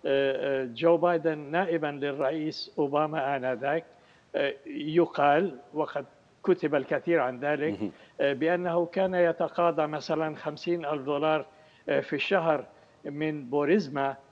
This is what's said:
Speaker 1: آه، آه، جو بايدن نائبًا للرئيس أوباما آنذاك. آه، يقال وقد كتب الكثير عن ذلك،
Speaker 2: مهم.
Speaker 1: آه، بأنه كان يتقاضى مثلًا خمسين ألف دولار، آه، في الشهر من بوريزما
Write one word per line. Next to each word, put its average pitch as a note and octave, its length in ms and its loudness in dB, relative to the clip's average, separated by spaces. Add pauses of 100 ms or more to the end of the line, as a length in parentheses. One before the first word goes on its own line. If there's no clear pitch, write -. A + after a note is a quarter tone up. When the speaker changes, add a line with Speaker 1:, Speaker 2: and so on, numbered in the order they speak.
Speaker 1:
آه، C#3 560 0
آه، - 20 -4
جو D#3+ 320 4
بايدن D#3+ 420 2
نائبًا D#3+ 480 -2
للرئيس D3 920 -4
أوباما D3 580 0
آنذاك. C3 480 -2 (500)
آه، C#3+ 200 0 (120)
يقال D3+ 920 2 (160)
وقد D3 320 -4 (360)
كتب D#3+ 320 2
الكثير D3+ 460 2
عن B2 200 -2
ذلك، C#3+ 400 0
Speaker 2:
مهم. G#2 120 -4 (280)
Speaker 1:
آه، C#3 120 4
بأنه E3+ 540 2
كان F#3 280 0
يتقاضى E3+ 720 2
مثلًا D#3 500 -2
خمسين E3 480 -4
ألف C#3+ 180 -4
دولار، D3 440 0 (420)
آه، C#3 120 2
في D3 160 -6
الشهر D#3+ 500 0 (380)
من D3 460 -6
بوريزما C#3+ 680 0 (160)